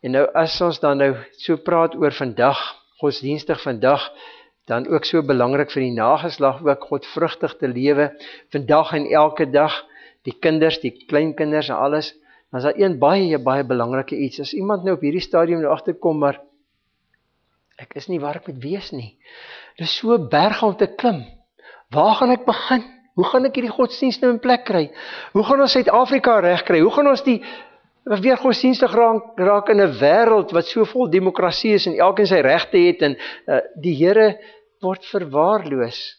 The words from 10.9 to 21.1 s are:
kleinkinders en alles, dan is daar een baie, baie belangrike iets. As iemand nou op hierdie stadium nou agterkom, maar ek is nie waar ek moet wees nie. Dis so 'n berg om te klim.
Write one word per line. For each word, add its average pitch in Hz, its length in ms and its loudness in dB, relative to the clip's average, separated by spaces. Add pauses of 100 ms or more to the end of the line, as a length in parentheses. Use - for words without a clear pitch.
kleinkinders 151 640 -2
en 101 80 -4
alles, 147 340 -2 (380)
dan 131 80 -8
is 127 80 -4
daar 156 140 -2
een 185 180 2
baie, 165 400 2
baie 131 260 -2
belangrike 127 520 -4
iets. 139 240 -6
As 139 140 -10
iemand 196 300 -4
nou 190 120 0
op - 80 -10
hierdie 156 200 -2
stadium 170 380 0
nou 147 100 0
agterkom, 160 460 -4
maar 143 220 -2 (1400)
ek - 220 -20
is - 100 -18
nie 175 80 -4
waar 147 220 -8
ek - 100 -18
moet 131 120 -14
wees 185 300 -10
nie. 117 220 -14 (640)
Dis 165 220 -6
so 233 160 2
'n 160 120 -2
berg 185 340 0
om 208 140 0
te 202 100 0
klim. 180 380 -4 (680)